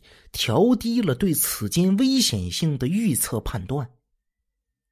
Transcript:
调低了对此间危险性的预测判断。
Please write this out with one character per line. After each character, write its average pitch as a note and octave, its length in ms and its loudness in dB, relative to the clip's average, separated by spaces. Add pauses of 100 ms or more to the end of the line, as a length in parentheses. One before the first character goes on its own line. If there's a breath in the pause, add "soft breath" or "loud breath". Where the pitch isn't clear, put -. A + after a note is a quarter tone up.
(320 soft breath)
调 F#3+ 440 2
低 A#3 260 -2
了 D3+ 140 0
对 F3+ 180 0
此 - 340 -2
间 F#3 300 2
危 C4 240 2
险 F2+ 300 -2
性 D3+ 260 -2
的 B2 100 -2
预 F#3+ 280 0
测 - 240 -2
判 G2+ 260 -8
断。 A2+ 240 -6 (1040)